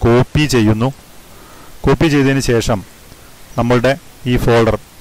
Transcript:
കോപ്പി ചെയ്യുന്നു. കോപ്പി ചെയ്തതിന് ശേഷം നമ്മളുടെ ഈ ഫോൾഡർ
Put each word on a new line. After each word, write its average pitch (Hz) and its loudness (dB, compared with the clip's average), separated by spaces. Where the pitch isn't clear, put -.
കോപ്പി 123 0
ചെയ്യുന്നു. 110 0
കോപ്പി 170 2
ചെയ്തതിന് 135 0
ശേഷം 117 -2
നമ്മളുടെ 123 0
ഈ 123 0
ഫോൾഡർ 113 2